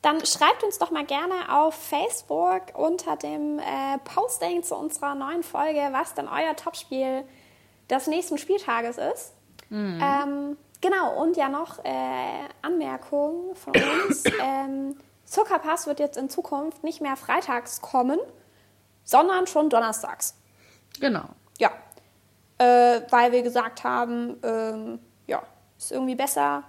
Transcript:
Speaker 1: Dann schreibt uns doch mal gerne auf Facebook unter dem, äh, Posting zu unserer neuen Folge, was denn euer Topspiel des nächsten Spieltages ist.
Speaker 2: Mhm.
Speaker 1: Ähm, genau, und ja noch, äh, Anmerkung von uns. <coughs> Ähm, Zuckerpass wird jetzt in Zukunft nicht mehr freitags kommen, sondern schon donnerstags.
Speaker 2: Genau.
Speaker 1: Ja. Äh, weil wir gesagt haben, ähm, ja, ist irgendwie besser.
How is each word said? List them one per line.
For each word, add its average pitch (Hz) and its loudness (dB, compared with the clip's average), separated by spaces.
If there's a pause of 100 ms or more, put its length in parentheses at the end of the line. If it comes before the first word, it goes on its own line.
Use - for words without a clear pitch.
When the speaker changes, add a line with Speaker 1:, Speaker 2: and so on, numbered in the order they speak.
Speaker 1:
Dann 311 2
schreibt 403 2
uns 403 -2
doch 339 -2
mal 302 -2
gerne 311 -2 (160)
auf 311 4
Facebook 359 -2
unter 320 0
dem, 294 -4
äh, 269 -2
Posting 359 -2
zu - -4
unserer 285 -4
neuen 294 -6
Folge, 302 -2 (140)
was 277 -2
denn - -6
euer 311 -2
Topspiel 262 -4 (680)
des 262 0
nächsten 330 -2
Spieltages 240 -2
ist. - -6 (360)
Speaker 2:
Mhm. 202 -4
Speaker 1:
Ähm, 285 -2 (240)
genau, 381 0
und 339 2
ja 277 2
noch, 294 -6
äh, - -4 (120)
Anmerkung 311 -2
von - -10
uns. 330 2
<coughs> 427 0
Ähm, 269 -4 (260)
Zuckerpass 339 0
wird 294 -2
jetzt 285 -2
in 269 -4
Zukunft 311 -6
nicht 320 -6
mehr 285 -2
freitags - -4
kommen, 262 2 (840)
sondern 370 6
schon 302 4
donnerstags. - 0 (600)
Speaker 2:
Genau. 254 0 (300)
Speaker 1:
Ja. 220 6 (840)
Äh, 247 8
weil 247 6
wir 247 4
gesagt 240 -2
haben, 240 -2
ähm, 226 -4 (280)
ja, - -2 (360)
ist - -10
irgendwie 262 -2
besser. 285 0